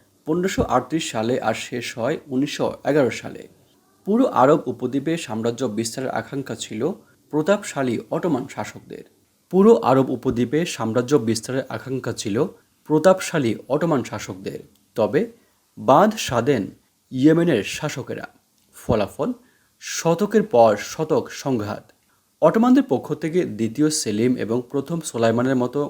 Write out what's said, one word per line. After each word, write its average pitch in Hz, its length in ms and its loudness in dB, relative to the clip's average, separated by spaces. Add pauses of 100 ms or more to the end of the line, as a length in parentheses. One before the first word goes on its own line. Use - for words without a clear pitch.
(260)
পনেরোশো 180 360 -2 (140)
আটত্রিশ 160 340 -2
সালে 117 240 -2 (140)
আর 113 80 0 (100)
শেষ 120 200 -8 (120)
হয় 127 180 -2 (160)
উনিশশো 135 340 -2 (240)
এগারো 139 300 4
সালে। - 220 -10 (640)
পুরো 233 180 4 (180)
আরব 147 180 6 (120)
উপদ্বীপে 131 400 -4 (140)
সাম্রাজ্য 117 360 -4 (160)
বিস্তারের 117 420 -6
আকাঙ্ক্ষা 135 440 -8
ছিল 110 160 -8 (520)
প্রতাপশালী 151 640 0 (160)
অটোমান 151 340 -2 (100)
শাসকদের। - 500 -12 (480)
পুরো 202 200 8 (180)
আরব 131 160 6 (100)
উপদ্বীপে 120 500 0
সাম্রাজ্য 123 460 -2 (160)
বিস্তারের 127 360 -2 (120)
আকাঙ্ক্ষা 123 360 -6 (100)
ছিল 104 140 -4 (520)
প্রতাপশালী 156 640 2 (160)
অটোমান 156 320 0 (100)
শাসকদের। - 500 -10 (360)
তবে 110 240 2 (580)
বাঁধ 143 320 6 (160)
সাধেন 120 360 0 (500)
ইয়েমেনের 156 480 4 (160)
শাসকেরা। 117 500 -10 (500)
ফলাফল, 123 540 -2 (520)
শতকের 202 640 0 (100)
পর 113 160 8 (220)
শতক 151 320 -2 (180)
সংঘাত। 107 420 -4 (580)
অটোমানদের 240 500 4
পক্ষ - 160 -2 (140)
থেকে 170 180 -2 (180)
দ্বিতীয় 113 300 0 (120)
সেলিম 113 320 0 (120)
এবং 113 140 -2 (120)
প্রথম 143 280 -4 (120)
সোলাইমানের 120 520 2
মতো 123 280 -2